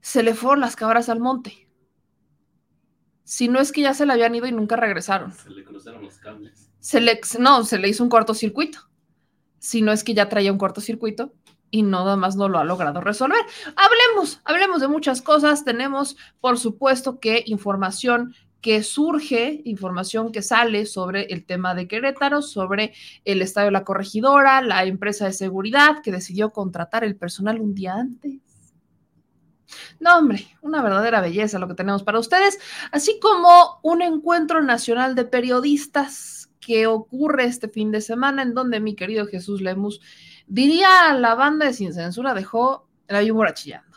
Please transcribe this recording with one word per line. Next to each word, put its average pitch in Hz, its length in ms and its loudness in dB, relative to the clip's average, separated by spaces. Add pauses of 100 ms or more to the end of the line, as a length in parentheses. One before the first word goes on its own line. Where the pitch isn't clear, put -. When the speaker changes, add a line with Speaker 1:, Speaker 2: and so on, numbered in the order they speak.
Speaker 1:
Se - 200 -2
le 226 120 2
fueron 254 260 2
las 240 160 -4
cabras 233 320 0
al 233 120 -4
monte. 247 500 -6 (1500)
Si - 240 -4
no 247 120 2
es 277 120 0
que 302 80 -4
ya 277 140 2
se 277 100 -2
le 285 80 2
habían 233 220 2
ido 233 120 -4
y 262 60 -4
nunca 220 240 -2
regresaron. 196 560 -4
Speaker 2:
Se - 160 -20
le 101 160 -20
cruzaron 113 400 -20
los 101 140 -20
cables. - 520 -20 (100)
Speaker 1:
Se - 200 0
le, 226 180 4 (200)
no, 247 260 6
se 214 140 -2
le 190 100 0
hizo 214 160 0
un 240 60 0
cortocircuito. 226 800 0 (680)
Si - 220 -4
no 214 100 2
es 214 140 0
que 233 80 -4
ya 202 160 2
traía 202 240 0
un 196 60 -2
cortocircuito 220 760 -6 (380)
y 220 120 0
nada 196 340 0
más 190 200 -2
no 196 120 0
lo 185 100 0
ha 151 60 0
logrado 170 360 -4
resolver. 254 400 0 (360)
Hablemos, 440 680 4
hablemos 359 360 0
de 269 80 0
muchas 294 340 -2
cosas. 294 420 2
Tenemos, 269 520 -4 (240)
por 247 180 0
supuesto, 254 640 -2
que 226 260 0
información 208 880 -2 (260)
que 214 220 0
surge, 302 840 -2
información 190 680 -6
que 220 100 -8
sale 220 420 0
sobre 196 380 -6 (100)
el 170 140 -10
tema 185 280 -4
de 180 140 -8
Querétaro, 277 540 -2
sobre 208 500 -4 (320)
el 196 160 0
Estadio 202 300 0
La 196 140 0
Corregidora, 262 760 4
la 196 240 0
empresa 202 400 -4
de 190 80 -2
seguridad 220 680 0
que 214 100 -6
decidió 185 400 -4
contratar 190 500 -6
el 208 140 -4
personal 196 440 -6
un 208 140 -4
día 185 200 -8
antes. 247 380 -8 (1700)
No, 339 180 6
hombre, 277 280 2 (160)
una 302 200 -4
verdadera 214 380 2
belleza 196 380 -2
lo 180 100 -6
que 180 60 -12
tenemos 196 280 -4
para 208 160 0
ustedes, 381 400 2 (320)
así 392 320 0
como 349 600 8
un 339 200 2
encuentro 330 600 0
nacional 247 520 0
de 247 100 0
periodistas 254 1300 -2 (100)
que 220 260 0
ocurre 254 580 -2
este 240 240 -4
fin 214 220 -4
de 214 100 -2
semana, 262 420 -4
en 247 120 -2
donde 240 260 -2
mi 214 140 -4
querido 208 320 -4
Jesús 196 360 -8
Lemus, 196 380 -6 (460)
diría 330 640 6
a 277 40 2
la 240 200 2
banda 294 320 0
de 262 60 0
Sin 190 220 -6
Censura, 180 400 -6
dejó 233 540 -2 (200)
la 202 120 0
víbora 220 340 0
chillando. - 420 -16